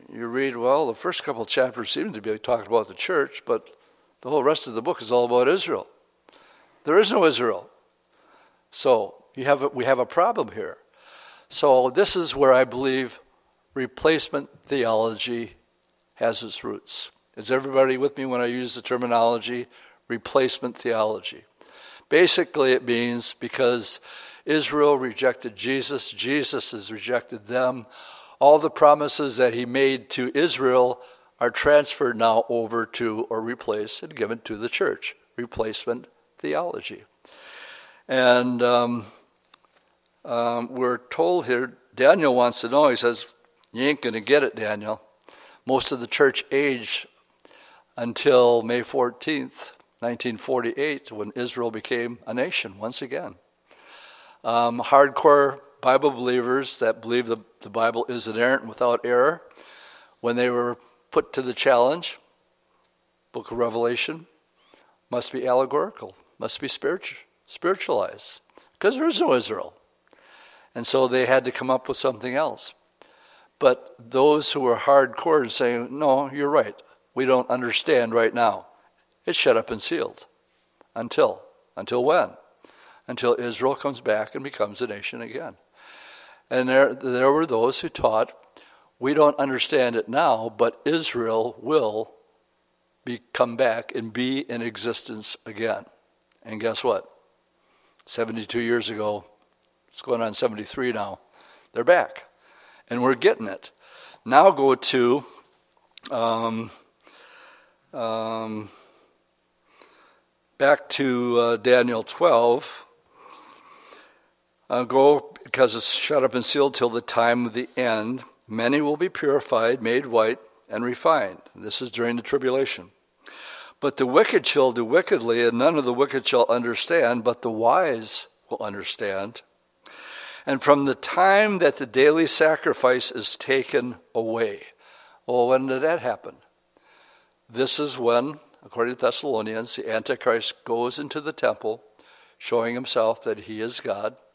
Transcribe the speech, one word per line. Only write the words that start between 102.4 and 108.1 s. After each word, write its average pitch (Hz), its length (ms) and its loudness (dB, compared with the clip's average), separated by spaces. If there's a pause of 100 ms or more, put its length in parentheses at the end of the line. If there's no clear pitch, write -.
And 120 140 -4
we're 131 120 4
getting 117 340 0
it. - 240 -14 (520)
Now 147 280 8
go 135 240 4
to, 127 480 2 (880)
um, 113 580 -2 (1200)
um, 113 800 -6 (1900)